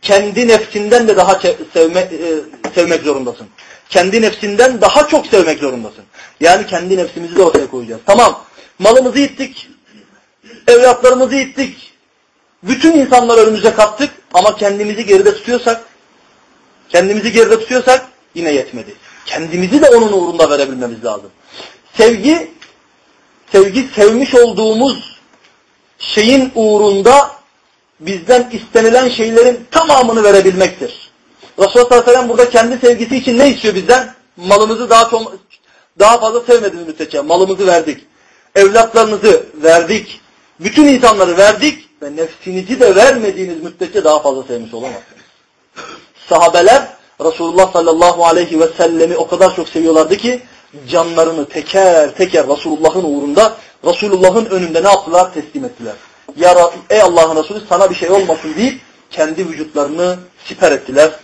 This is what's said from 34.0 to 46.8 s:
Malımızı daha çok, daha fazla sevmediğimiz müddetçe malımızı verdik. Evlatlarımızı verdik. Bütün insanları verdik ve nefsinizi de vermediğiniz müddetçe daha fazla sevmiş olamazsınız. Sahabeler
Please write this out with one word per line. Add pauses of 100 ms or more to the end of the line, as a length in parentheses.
Malımızı
daha
çok, (680)
daha
fazla
sevmediğimiz
müddetçe
malımızı
verdik. (480)
Evlatlarımızı
verdik. (400)
Bütün
insanları
verdik (140)
ve
nefsinizi
de
vermediğiniz
müddetçe
daha
fazla
sevmiş
olamazsınız. (1080)
Sahabeler (360)